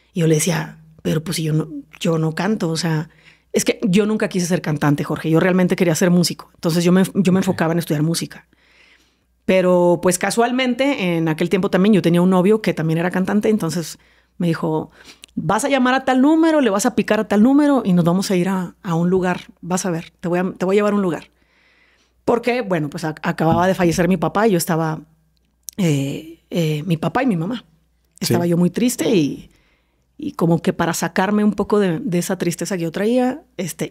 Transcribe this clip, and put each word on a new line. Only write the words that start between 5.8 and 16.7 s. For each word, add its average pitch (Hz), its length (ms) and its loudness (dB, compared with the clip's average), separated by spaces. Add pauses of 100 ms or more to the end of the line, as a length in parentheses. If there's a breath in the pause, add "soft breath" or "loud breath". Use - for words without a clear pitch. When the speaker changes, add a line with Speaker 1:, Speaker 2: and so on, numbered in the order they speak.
Speaker 1:
ser 180 160 2
músico. 175 440 0
Entonces 170 280 0
yo 175 80 4
me, 185 120 6 (100)
yo 180 180 2
me 185 80 4
Speaker 2:
Ok. 190 40 -2
Speaker 1:
enfocaba 170 300 -2
en 170 60 0
estudiar 156 240 -2
música. - 440 -4 (960 soft breath)
Pero 180 560 4
pues 180 160 2
casualmente, 240 1000 0
en 160 120 0
aquel 160 200 -2
tiempo 196 200 0
también 196 240 4
yo 175 80 4
tenía 175 200 4
un 180 80 4
novio 190 320 4
que 170 120 0
también 160 260 -2
era 175 120 -2
cantante. 202 380 0
Entonces 165 480 -2 (400 soft breath)
me 175 100 -2
dijo, 160 440 -4 (440 loud breath)
"Vas 196 280 -2
a 277 60 -2
llamar 254 240 2
a 262 100 0
tal 262 180 2
número, 320 380 4
le 240 100 2
vas 202 160 0